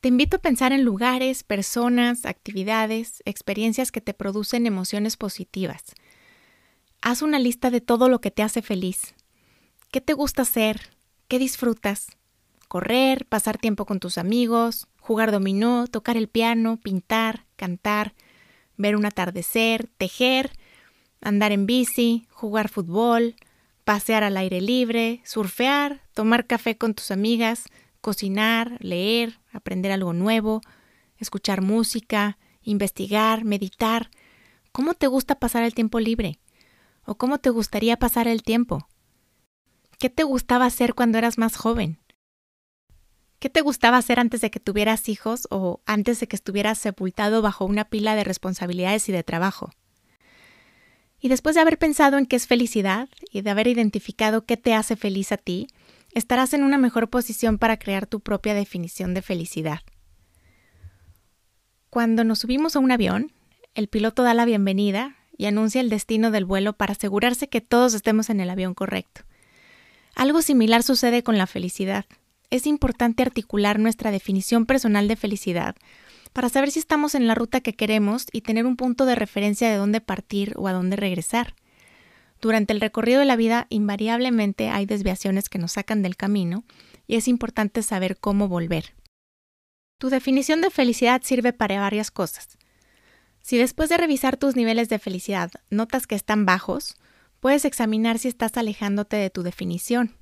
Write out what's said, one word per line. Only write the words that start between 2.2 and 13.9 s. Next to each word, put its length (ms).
actividades, 960
experiencias 680
que 100
te 120
producen 540
emociones 500
positivas. 800
Haz 220
una 160
lista 320
de 100
todo 260
lo 140
que 80
te 140
hace 180
feliz. 540
¿Qué 80
te 140
gusta 300
hacer? 480
¿Qué 120
disfrutas? 760
Correr, 580
pasar 320
tiempo 280
con 140